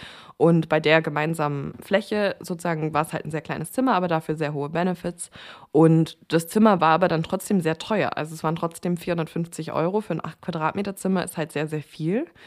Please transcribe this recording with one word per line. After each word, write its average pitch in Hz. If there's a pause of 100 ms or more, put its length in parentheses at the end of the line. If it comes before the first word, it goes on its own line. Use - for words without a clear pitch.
(360)
Und 165
bei 160
der 156
gemeinsamen 151
Fläche 208
sozusagen 165
war 156
es -
halt -
ein 151
sehr 156
kleines -
Zimmer, 262
aber 185
dafür 160
sehr 151
hohe 143
Benefits. 175 (420)
Und 160 (100)
das 165
Zimmer 214
war 160
aber 175
dann 165
trotzdem 190
sehr 160
teuer. 185
Also 156
es 160
waren 160
trotzdem 170
vierhundertfünfzig 170
Euro 185
für 180
ein 160
acht -
Quadratmeter 180
Zimmer, 190
ist -
halt 151
sehr, 151
sehr 156
viel. 196 (200)